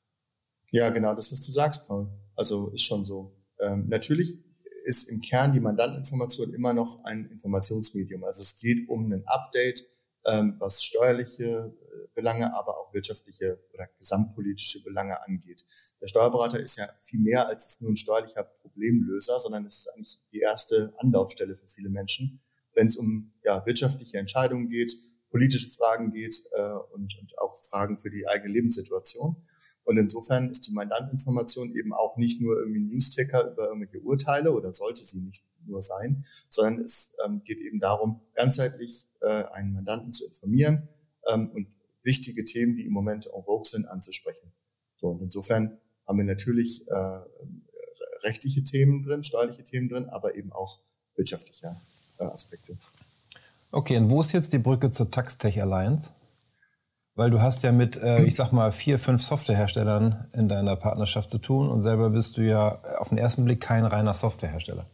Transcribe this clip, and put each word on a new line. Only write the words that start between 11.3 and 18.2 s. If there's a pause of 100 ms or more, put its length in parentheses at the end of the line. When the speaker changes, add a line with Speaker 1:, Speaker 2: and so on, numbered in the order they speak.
Speaker 1:
äh,
Belange,
aber
auch
wirtschaftliche (140)
oder (100)
gesamtpolitische
Belange
angeht. (360)
Der
Steuerberater
ist
ja (160)
viel
mehr
als
nur
ein
steuerlicher